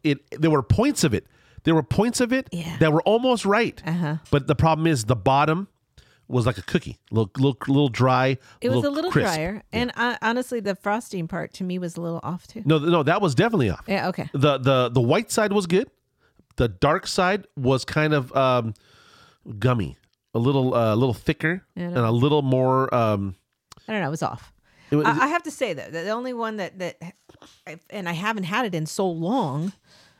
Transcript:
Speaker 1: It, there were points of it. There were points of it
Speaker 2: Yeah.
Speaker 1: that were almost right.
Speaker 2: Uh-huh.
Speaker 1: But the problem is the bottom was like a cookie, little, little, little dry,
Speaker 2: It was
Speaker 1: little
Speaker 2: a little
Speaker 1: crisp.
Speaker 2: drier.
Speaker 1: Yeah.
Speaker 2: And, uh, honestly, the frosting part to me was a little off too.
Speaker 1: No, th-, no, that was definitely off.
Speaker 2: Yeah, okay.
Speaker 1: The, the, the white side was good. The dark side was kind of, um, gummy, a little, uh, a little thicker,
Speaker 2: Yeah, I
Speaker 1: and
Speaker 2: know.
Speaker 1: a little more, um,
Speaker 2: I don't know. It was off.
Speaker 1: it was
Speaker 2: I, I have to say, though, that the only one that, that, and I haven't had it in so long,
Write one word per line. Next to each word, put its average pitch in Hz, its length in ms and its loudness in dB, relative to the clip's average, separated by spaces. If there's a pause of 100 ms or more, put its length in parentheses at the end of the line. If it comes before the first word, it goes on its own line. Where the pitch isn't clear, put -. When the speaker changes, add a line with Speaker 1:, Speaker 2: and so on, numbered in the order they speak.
Speaker 1:
It, 143 160 0 (220)
there 160 80 4
were 147 140 4
points - 400 2
of 139 100 2
it. 90 140 -2 (360)
There 160 120 4
were 156 80 2
points 226 360 0
of 247 140 0
it 262 180 -2
Speaker 2:
Yeah. 165 280 -10
Speaker 1:
that 160 120 4
were 151 120 2
almost 233 420 2
right. 208 400 0
Speaker 2:
Uh-huh. 165 300 -2 (160)
Speaker 1:
But 139 160 0
the 147 80 2
problem 160 320 2
is 131 180 0
the 123 100 2
bottom 147 520 2 (600)
was 123 200 0
like 127 100 0
a 92 60 -10
cookie, - 340 -4 (140)
little, 107 260 0
little, 131 200 2 (100)
little 143 220 4
dry, 127 480 2 (240)
Speaker 2:
It 240 80 0
was 262 80 2
Speaker 1:
little 285 140 0
Speaker 2:
a 285 40 -4
little 330 160 -4
Speaker 1:
crisp. 185 240 0
Speaker 2:
drier. 175 360 -6
Speaker 1:
Yeah. 220 80 -2
Speaker 2:
And, 240 160 -2
uh, 240 280 -2
honestly, 240 380 -2
the 196 140 -2
frosting 202 520 -6
part 165 280 -8
to - 80 -8
me 180 140 -4
was 175 200 -8
a 170 40 -8
little 165 220 -6
off 170 240 -8
too. 220 180 -14
Speaker 1:
No, 156 140 4
th-, 151 100 0
no, 170 140 6
that 170 180 2
was 160 140 0
definitely 180 340 4
off. - 160 -4
Speaker 2:
Yeah, 185 220 -2
okay. 175 260 -6
Speaker 1:
The, 139 240 2
the, 127 320 2
the 123 120 2
white 165 280 2
side 214 240 0
was 202 140 0
good. 180 240 0 (640)
The 120 140 0
dark 147 360 0
side 190 400 0 (120)
was 131 280 0
kind 151 300 0
of, 127 200 -2
um, 127 380 2 (840)
gummy, 104 380 0 (360)
a 113 60 -2
little, 131 340 2
uh, 113 200 2
a - 20 2
little 123 180 2
thicker, - 500 -4 (120)
Speaker 2:
Yeah, 175 80 -8
I - 40 -6
Speaker 1:
and 175 80 -6
Speaker 2:
know. 117 140 2
Speaker 1:
a - 20 2
little 143 300 2
more, 131 540 2
um, 104 400 0 (520)
Speaker 2:
I 220 40 -8
don't 214 100 -4
know. 151 60 -2
It 139 40 -6
was 160 120 -6
off. - 280 -8 (380)
Speaker 1:
it 147 60 0
was 151 100 2
Speaker 2:
I, 226 60 4
I 247 160 2
have 339 160 -2
to 311 80 -10
say, 220 220 -4
though, 135 180 -10
that 165 140 -8
the 202 60 -6
only 247 220 -6
one 226 240 -6
that, 190 220 -8
that, 175 180 -8 (920)
and 196 180 -10
I 170 60 -4
haven't 202 320 -4
had 214 200 -2
it 185 80 -6
in 160 120 -4
so 190 220 -2
long, 170 680 -2 (460)